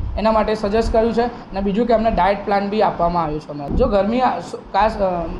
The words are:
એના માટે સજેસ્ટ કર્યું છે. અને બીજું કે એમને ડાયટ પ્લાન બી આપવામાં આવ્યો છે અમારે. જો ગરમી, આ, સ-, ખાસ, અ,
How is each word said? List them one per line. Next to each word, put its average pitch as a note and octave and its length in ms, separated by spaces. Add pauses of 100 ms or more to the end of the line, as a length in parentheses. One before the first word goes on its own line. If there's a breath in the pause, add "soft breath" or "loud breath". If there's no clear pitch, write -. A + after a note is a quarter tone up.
(180)
એના G#3 140
માટે G#3+ 240
સજેસ્ટ G#3+ 380
કર્યું A3+ 200
છે. A3+ 80
અને A#3 400
બીજું G3+ 260
કે A#3+ 60
એમને A3 180
ડાયટ G3 340
પ્લાન G3+ 240
બી G#3+ 120
આપવામાં E3+ 420
આવ્યો D3+ 160
છે - 80
અમારે. C#3+ 280
જો A#3 120
ગરમી, G#3 320
આ, G3 200
સ-, - 160 (180)
ખાસ, G3+ 240
અ, F#3 240 (180)